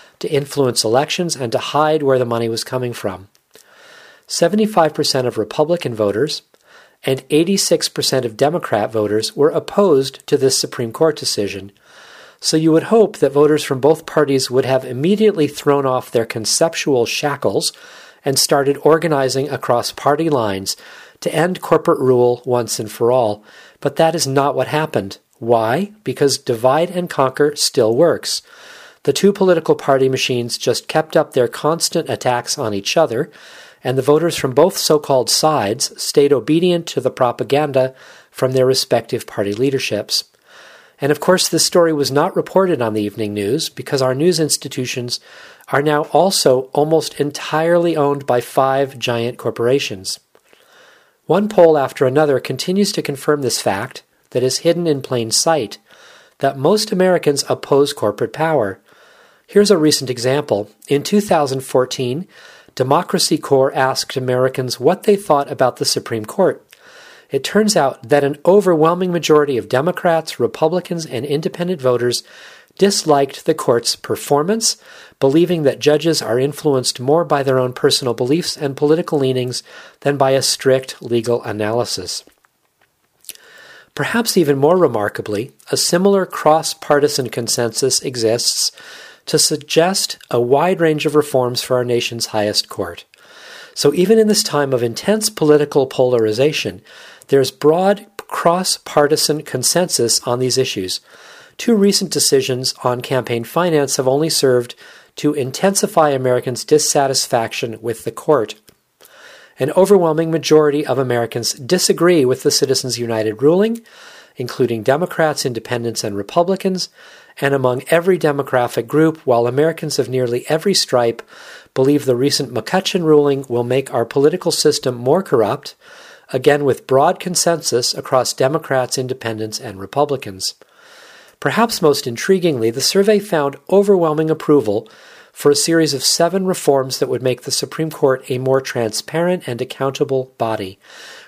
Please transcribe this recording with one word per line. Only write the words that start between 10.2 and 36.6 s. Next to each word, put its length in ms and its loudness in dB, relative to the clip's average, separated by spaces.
to 120 2
this 200 2
Supreme 340 -6
Court 240 0
decision. 560 -6
So 140 0
you 160 4
would 120 4
hope 340 2
that 140 2
voters 320 4
from 160 -4
both 260 2
parties 440 0
would 140 2
have 180 0
immediately 640 0
thrown 380 0
off 260 -2
their 140 0
conceptual 800 0
shackles 640 -2
and 140 0
started 440 2
organizing 680 2
across 420 -2
party 380 0
lines 440 -2
to 140 -4
end 260 0
corporate 380 2
rule 480 2
once 340 -2
and 100 -10
for 220 0
all. 320 0
But 160 -4
that 180 4
is 120 -2
not 280 0
what 140 -2
happened. 500 -4
Why? 540 0
Because 360 0
divide 520 0
and 200 -6
conquer 460 0
still 380 2
works. 460 0
The 100 0
two 220 2
political 400 2
party 340 2
machines 480 -2
just 320 -4
kept 300 0
up 160 0
their 140 2
constant 600 -2
attacks 480 -2
on 160 -4
each 240 -4
other, 340 0
and 140 -2
the 40 2
voters 340 2
from 160 -4
both 260 4
so-called 500 0
sides 640 0
stayed 300 2
obedient 540 0